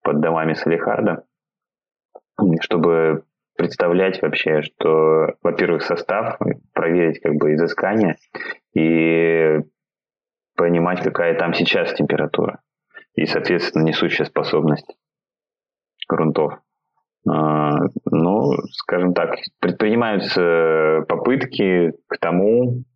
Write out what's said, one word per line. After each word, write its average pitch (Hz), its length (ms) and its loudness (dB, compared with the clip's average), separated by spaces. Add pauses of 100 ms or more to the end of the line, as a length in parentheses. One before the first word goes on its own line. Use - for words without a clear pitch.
под 73 200 -2
домами 80 340 0
Салихарда, 82 680 -2 (1400)
чтобы 82 640 2 (320)
представлять 92 680 0
вообще, 78 400 0
что, 78 800 2
во-первых, 85 400 0
состав, - 560 -4 (340)
проверить 85 480 0
как 73 140 -2
бы 76 200 2
изыскание 87 640 0 (580)
и 82 840 2 (1000)
понимать, 87 460 0
какая 85 340 0
там 85 160 -2
сейчас 85 400 0
температура - 680 -2 (560)
и, 78 100 -2
соответственно, - 560 -2
несущая 80 420 0
способность 76 720 -2 (1120)
грунтов. 78 460 0 (720)
А, 76 520 0 (300)
ну, 92 420 2 (180)
скажем 90 420 -2
так, 85 220 -2 (240)
предпринимаются 87 1500 2
попытки 90 840 0 (140)
к - 120 -8
тому 117 680 0 (100)